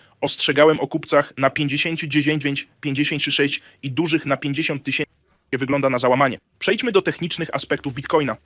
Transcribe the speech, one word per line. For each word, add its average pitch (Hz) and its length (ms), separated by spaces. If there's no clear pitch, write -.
ostrzegałem 147 600
o 127 60
kupcach - 500
na 135 140
pięćdziesięciu 156 560
dziewięć, 143 640
pięćdziesiąt 147 420
sześć 143 400
i 139 80
dużych 156 360
na 135 100
pięćdziesiąt 143 460
tysięcy. 135 300
Wygląda 135 380
na 123 80
załamanie. 127 400
Przejdźmy 226 340
do 190 100
technicznych 156 520
aspektów 139 400
Bitcoina. 139 520